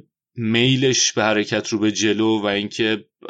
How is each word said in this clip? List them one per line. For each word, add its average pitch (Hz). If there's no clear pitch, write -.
میلش 123
به 113
حرکت 107
رو 113
به 107
جلو 107
و 101
اینکه 104